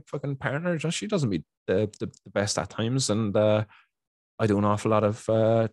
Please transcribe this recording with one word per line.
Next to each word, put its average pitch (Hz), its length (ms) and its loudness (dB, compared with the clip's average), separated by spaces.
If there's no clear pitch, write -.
fucking 139 300 -8
partner, 160 360 -4
you 156 100 -4
know, 160 60 -2
she 196 180 -6
doesn't 165 220 0
be 85 140 -2
the, 101 220 2
the, 113 80 -8
the - 240 -18
best 101 260 -2
at - 120 -2
times, 123 400 -2
and, 104 260 0
uh, 107 300 4
I 113 60 2
do 101 100 2
an 104 60 2
awful 104 280 2
lot 107 120 2
of, 104 240 -2
uh, 113 460 2